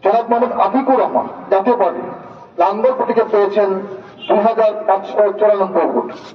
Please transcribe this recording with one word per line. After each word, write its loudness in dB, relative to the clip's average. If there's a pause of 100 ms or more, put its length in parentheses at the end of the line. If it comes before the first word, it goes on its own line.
জনাব 2
মোহাম্মদ 0 (120)
আতিকুর 2
রহমান, -2 (240)
জাতীয় 2
পার্টি, -2 (560)
লাঙ্গল 2
প্রতীকে 0
পেয়েছেন 2 (600)
দুই 2
হাজার 2 (140)
পাঁচশো 0 (160)
চুরানব্বই 2
ভোট। -2 (260)